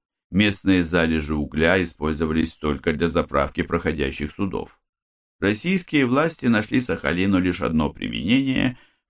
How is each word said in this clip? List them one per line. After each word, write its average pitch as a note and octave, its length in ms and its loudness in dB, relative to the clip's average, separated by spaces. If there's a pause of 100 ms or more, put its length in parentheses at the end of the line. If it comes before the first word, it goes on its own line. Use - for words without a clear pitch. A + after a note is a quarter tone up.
(300)
Местные F#2+ 540 4
залежи D#2+ 500 0
угля D#2 500 2
использовались D#2+ 680 -2
только D2+ 400 -2
для D#2+ 160 0
заправки D2 540 -2
проходящих D2 680 -4
судов. - 480 -8 (600)
Российские D3 680 0
власти C#3+ 400 0
нашли A#2+ 360 2
Сахалину F#2 580 0
лишь F2+ 220 0
одно D#2 280 0
применение – B2 880 -2 (320)